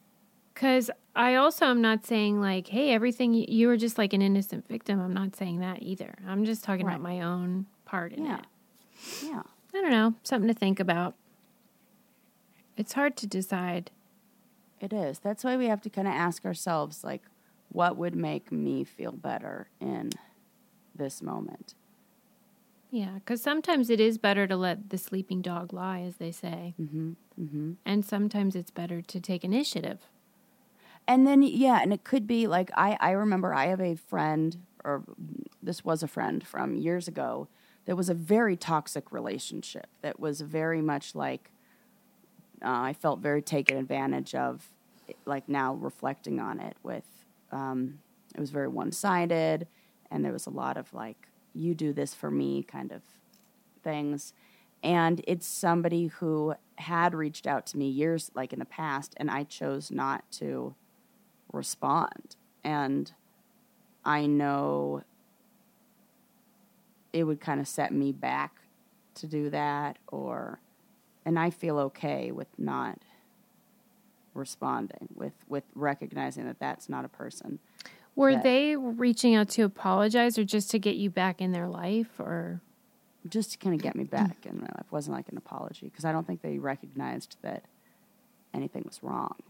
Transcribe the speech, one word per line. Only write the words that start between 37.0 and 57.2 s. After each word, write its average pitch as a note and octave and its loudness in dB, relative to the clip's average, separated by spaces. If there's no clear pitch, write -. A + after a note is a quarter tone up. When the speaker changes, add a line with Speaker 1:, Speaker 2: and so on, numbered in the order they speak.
Speaker 2:
ago, C#3 -6
that F#3 -2
was F3+ 0
a F3 4
very F#3+ 4
toxic - -2
relationship, A#2 -8
that - -8
was D3+ -4
very D#3+ 0
much C#3+ -2
like, C#3 -6
uh, - -2
I B2+ 0
felt C#3+ 0
very D3 2
taken C#3 0
advantage C3+ -4
of, C3 -4
like, C#3 -6
now C3+ 0
reflecting C#3 -6
on A2 -6
it - -12
with, - -12
um, C3+ -6
it - -8
was C#3 -6
very C#3 -2
one-sided, E3+ 0
and D3+ -2
there C3+ -2
was B2 -8
a - -12
lot C3 -6
of, B2+ -12
like, A2+ -14
"You E3 0
do D3+ -2
this C#3+ -4
for D3+ -6
me" C#3 -2
kind - -10
of - -16
things. D3 -4
And E3+ 4
it's F3+ 0
somebody E3+ 2
who D#3 0
had E3+ 2
reached D3+ -4